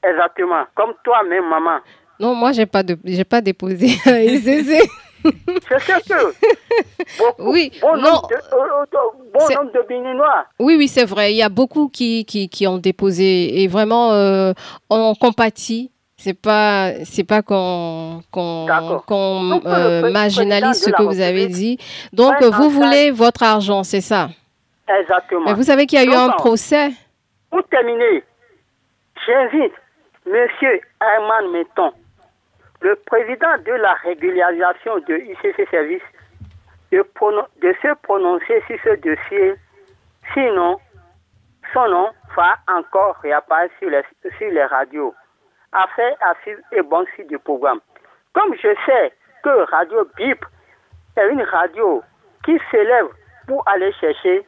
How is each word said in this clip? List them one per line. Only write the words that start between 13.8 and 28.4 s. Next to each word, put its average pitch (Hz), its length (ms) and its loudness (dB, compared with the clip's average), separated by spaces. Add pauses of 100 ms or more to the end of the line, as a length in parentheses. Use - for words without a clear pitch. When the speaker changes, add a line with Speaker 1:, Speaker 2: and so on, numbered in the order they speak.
Speaker 2:
euh, 196 400 2 (360)
on 220 260 2
compatit. 233 760 -2 (260)
C'est 190 220 -6
pas, 208 540 0 (100)
c'est 175 220 -6
pas 214 160 0
qu'on, 170 800 -4 (100)
qu'on, 170 340 -6
Speaker 1:
D'accord. 165 400 -2
Speaker 2:
qu'on, 190 440 -2
Speaker 1:
Donc, 180 160 -2
le 175 40 -6
Speaker 2:
euh, 175 340 2
Speaker 1:
pré-, 190 80 2
Speaker 2:
marginalise 208 720 0
Speaker 1:
président - 40 0
Speaker 2:
ce - 0 -
Speaker 1:
de 208 60 2
la 190 60 2
Speaker 2:
que 214 60 4
vous 196 160 0
avez 185 220 0
Speaker 1:
République 196 360 -4
Speaker 2:
dit. - 0 - (360)
Donc, 269 240 4
Speaker 1:
prenne 247 140 6
Speaker 2:
vous 208 120 2
Speaker 1:
en 302 60 6
Speaker 2:
voulez 285 380 4
Speaker 1:
charge 262 100 0
Speaker 2:
votre 233 260 2
argent, 202 400 2
c'est 196 160 -2
ça ? 185 300 -2 (580)
Speaker 1:
Exactement. 180 600 0
Speaker 2:
Mais 208 60 2
vous 214 100 0
savez 277 220 4
qu'il 277 140 2
y - 20 6
a 254 40 6
eu 262 60 4
Speaker 1:
Donc, 254 40 6
Speaker 2:
un 247 140 4
Speaker 1:
euh, 202 80 0
Speaker 2:
procès. 247 540 0 (580)
Speaker 1:
Pour 359 180 -2
terminer, 302 560 0 (1040)